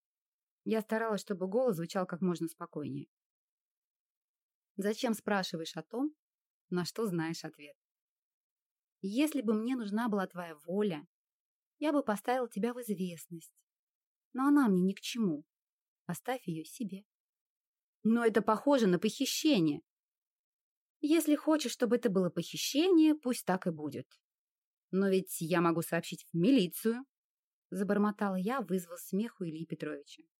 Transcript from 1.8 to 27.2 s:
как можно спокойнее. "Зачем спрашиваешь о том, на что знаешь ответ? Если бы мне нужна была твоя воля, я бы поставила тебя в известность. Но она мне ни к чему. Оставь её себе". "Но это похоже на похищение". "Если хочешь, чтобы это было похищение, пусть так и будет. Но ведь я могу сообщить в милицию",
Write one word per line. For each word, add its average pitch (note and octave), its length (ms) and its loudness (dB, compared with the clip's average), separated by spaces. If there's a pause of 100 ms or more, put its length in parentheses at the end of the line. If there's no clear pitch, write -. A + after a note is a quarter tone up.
как F3 160 -8
можно E3+ 260 0
спокойнее. D3 600 -10 (1700)
"Зачем A3 380 -2
спрашиваешь F3+ 640 -4
о D#3 60 -8
том, C#4+ 300 -6 (560)
на F3+ 160 0
что A3+ 200 -4
знаешь E3 400 -2
ответ? D3 320 -18 (1200)
Если C4+ 400 -2
бы A3 120 0
мне A3+ 220 -2
нужна A3+ 340 -4
была G3 180 0
твоя F3 280 -12 (100)
воля, F3 420 -2 (680)
я D4+ 160 0
бы C#4+ 100 2
поставила B3 460 -2
тебя A#3 240 -4
в B3 80 -12
известность. F3 720 -8 (800)
Но C4 140 0
она C#4+ 200 6
мне F#3 140 4
ни F#3+ 120 2
к - 60 -20
чему. F3 460 -2 (640)
Оставь G#3 400 -8
её D#3+ 160 -6
себе". G3 420 -10 (1000)
"Но A#3 200 4
это A3 180 4
похоже A3 460 4
на F3 120 4
похищение". G#3+ 840 2 (1200)
"Если D4+ 340 4
хочешь, D4+ 360 0
чтобы A#3+ 240 0
это A#3+ 140 2
было F#3 200 2
похищение, D#4 840 4
пусть B3+ 300 -4
так F#3 220 0
и E3+ 40 0
будет. D3+ 360 -8 (840)
Но F#3+ 180 2
ведь F#3+ 300 0
я E3+ 220 0
могу E3+ 200 2
сообщить E3+ 500 -4
в E3+ 60 -2
милицию", A3+ 680 2 (680)